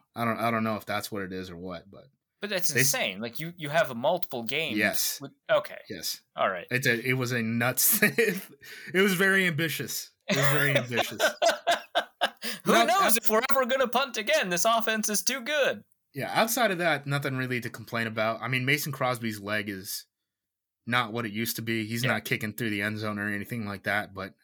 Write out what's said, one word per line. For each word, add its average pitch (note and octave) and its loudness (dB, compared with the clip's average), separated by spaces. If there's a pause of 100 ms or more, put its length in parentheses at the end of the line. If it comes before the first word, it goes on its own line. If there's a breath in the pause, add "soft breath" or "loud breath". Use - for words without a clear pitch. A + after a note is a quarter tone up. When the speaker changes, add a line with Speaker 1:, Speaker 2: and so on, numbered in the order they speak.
(140)
Speaker 1:
I A#2 -2
don't, A2 0
I A2+ 0
don't A2+ 0
know A2 0
if G2 -8
that's G#2 -4
what G2+ -6
it F#2 -8
is F#2 -8
or F2 -12
what, F2+ -12
but - -20 (360)
Speaker 2:
But G#3 -8
that's F#3 -2
Speaker 1:
they C3+ 4
s- C3+ 8
Speaker 2:
insane. A2+ -2
Like, A#2 -10
you, E3+ -8
you D3 -8
have C#3+ 0
multiple C#3 -2
games C3+ -4
Speaker 1:
Yes. - 0
Speaker 2:
with, C#3 -12 (180)
okay. - 0 (100)
Speaker 1:
Yes. F2 -8 (160)
Speaker 2:
All A#2+ 2
right. F#2 -4
Speaker 1:
It's B2 0
a, A#2 2
it B2+ 0
was B2+ -2
a A#2+ 0
nuts. A#2 2
<laughs> - -2
It F#3 4
was G3+ 4
very F#3+ 4
ambitious. D3 -4 (180)
It - 2
was C#3 4
very C#3+ 2
ambitious. A#2+ -2
Speaker 2:
<laughs> - 4 (1300 loud breath)
Who D#3+ 4
Speaker 1:
But A3+ 8
Speaker 2:
knows F#4+ 4
Speaker 1:
outs-, B3+ 6
Speaker 2:
if - -2
we're A3 6 (100)
ever C4 2
gonna C4 2
punt B3+ 0
again? A3+ 2
This F3 2
offense A3 2
is G#3 0
too C4 0
good. A#3 0 (320)
Speaker 1:
Yeah, A2+ -4
outside A3+ 4
of F3+ -2
that, D3+ 0
nothing C#3 -2
really B2+ -2
to A#2 -6
complain A2+ -4
about. A2 0
I A#2 -4
mean, B2+ 0
Mason D3 0
Crosby's A#2 -2
leg G#2 -2
is F#2+ -8 (840)
not A#2+ 0
what A#2 -2
it G#2 -6
used A2+ -2
to A#2 -6
be. A2+ -2
He's A#2 -4
Speaker 2:
Yeah. A2+ 2
Speaker 1:
not A2 -2
kicking A2 -2
through A2+ -4
the G2+ -2
end G#2+ -2
zone G#2+ -4
or G#2 -2
anything G#2 -6
like G2+ -8
that. G2+ -2
But, F#2+ -10